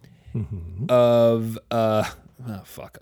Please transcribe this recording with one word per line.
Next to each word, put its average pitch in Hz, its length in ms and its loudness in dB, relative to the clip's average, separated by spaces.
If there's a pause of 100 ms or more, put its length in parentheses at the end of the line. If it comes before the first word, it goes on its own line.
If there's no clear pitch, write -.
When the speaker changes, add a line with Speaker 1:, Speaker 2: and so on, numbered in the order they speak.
(340)
Speaker 1:
Mm-hmm. 90 540 -10
Speaker 2:
of, 117 720 4 (120)
uh, 110 340 0 (440)
oh, 101 160 -12
fuck, - 380 -20